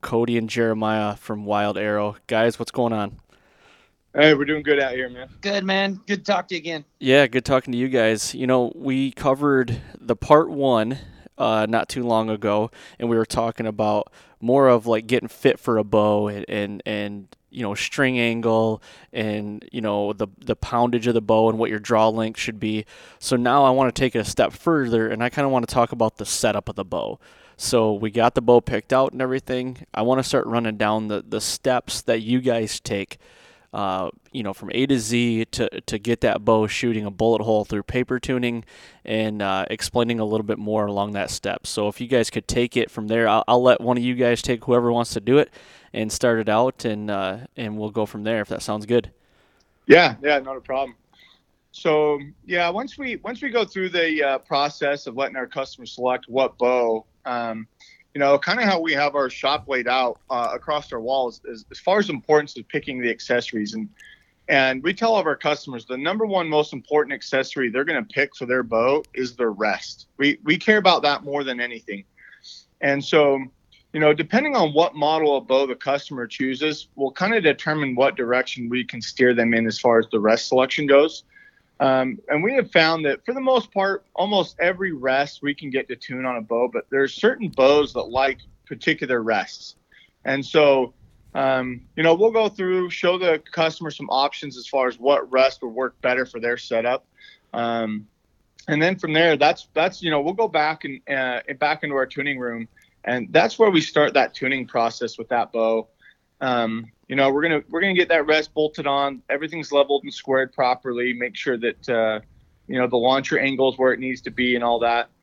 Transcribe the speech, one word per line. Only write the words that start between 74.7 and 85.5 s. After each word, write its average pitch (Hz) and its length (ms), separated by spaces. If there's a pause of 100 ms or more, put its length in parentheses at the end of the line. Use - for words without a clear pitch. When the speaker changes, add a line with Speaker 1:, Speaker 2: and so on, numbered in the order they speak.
Speaker 2:
what 160 220
model 151 420
of 120 100
bow 135 200
the 123 80
customer 135 500
chooses, 131 720
will 135 160
kinda 208 300
determine 151 520
what 123 220
direction 123 540
we 123 140
can 113 200
steer 123 320
them 117 180
in 113 140
as 110 120
far 117 200
as 110 120
the 113 80
rest 110 280
selection 131 400
goes. 143 380 (560)
Um, 131 460
and 151 160
we 233 120
have 233 180
found 160 320
that 139 180
for 240 100
the 269 60
most 262 320
part, 196 420
almost 190 460
every 180 320
rest 135 500
we 143 140